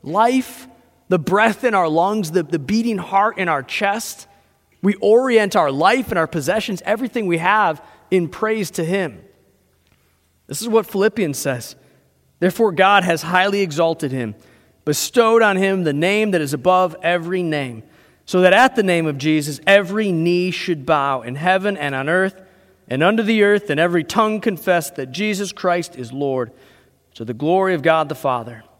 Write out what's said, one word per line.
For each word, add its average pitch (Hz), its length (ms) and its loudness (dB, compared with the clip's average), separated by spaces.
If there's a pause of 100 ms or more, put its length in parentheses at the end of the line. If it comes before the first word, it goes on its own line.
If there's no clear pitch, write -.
life, 226 640 -2 (400)
the 180 100 2
breath 208 460 2
in 233 80 2
our 180 160 2
lungs, 175 420 0
the, 175 120 0
the 160 160 -4
beating 214 380 -2
heart 196 400 0
in 185 120 -2
our 147 120 0
chest. - 640 -6 (540)
We 196 140 2
orient 220 600 4
our 156 160 2
life 196 380 0
and 190 100 -2
our 160 80 0
possessions, 175 580 -4
everything 220 400 -4
we 170 140 -2
have, 180 440 0 (280)
in 180 160 2
praise 214 440 -4
to 170 140 -4
him. 165 340 -4 (1300)
This - 160 -10
is 226 60 -8
what 220 180 2
Philippians 190 540 0
says. 123 360 -6 (600)
"Therefore 190 340 2
God 190 320 4
has 170 200 -2
highly 185 380 0
exalted 165 500 -2
him, 120 240 -6 (480)
bestowed 226 580 2
on 208 140 4
him 190 300 0
the 147 80 0
name 202 380 0
that 175 100 0
is 143 120 -4
above 175 480 2
every 175 400 -2
name, 139 400 -4 (460)
so 185 140 2
that 180 120 6
at 254 220 6
the 220 80 2
name 170 240 0
of 143 100 -4
Jesus 151 480 -2
every 196 460 2
knee 175 400 0
should 160 340 -6
bow 139 360 0
in 120 120 -10
heaven 185 440 0
and 143 180 -4
on 135 120 -4
earth 185 320 -2 (480)
and 131 140 -2
under 214 220 2
the 214 180 2
earth, 202 300 2
and 143 80 0
every 170 240 2
tongue 214 360 -2
confess 175 520 -2
that 131 200 -10
Jesus 196 400 -4
Christ 175 440 -4
is 123 180 -12
Lord, 131 380 -4 (640)
to 113 100 -12
the 117 80 -8
glory 180 400 0
of 156 80 -4
God 160 260 2
the 151 60 -10
Father." 120 500 -6 (160)